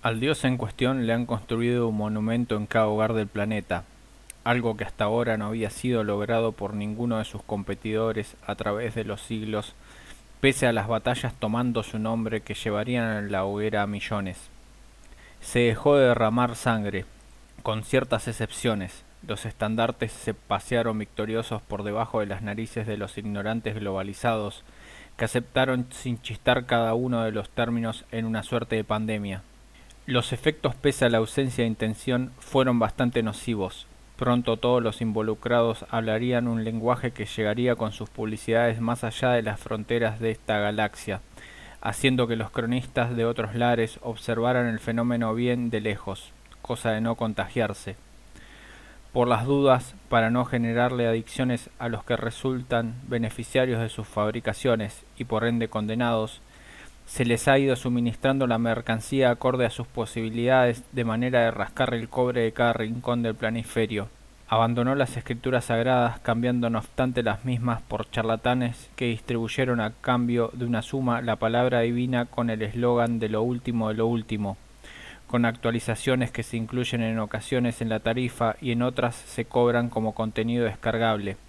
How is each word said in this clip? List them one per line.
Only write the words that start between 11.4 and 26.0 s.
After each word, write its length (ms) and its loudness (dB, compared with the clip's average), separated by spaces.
su 160 -8
nombre 420 -2
que 120 -10
llevarían 520 -2
a 160 -2
la 240 0
hoguera 360 0
a 60 0
millones. 600 -4
Se 200 -2
dejó 360 6
de 120 8
derramar 500 4
sangre, 480 0
con 240 -2
ciertas 420 0
excepciones. 760 -4
Los 200 -8
estandartes 680 2
se 220 -4
pasearon 680 0
victoriosos 640 -4
por 220 -8
debajo 360 -2
de 60 0
las 160 -6
narices 460 -4
de 100 -4
los 200 -8
ignorantes 580 -4
globalizados, 880 -2
que 80 -2
aceptaron 680 0
sin 300 -6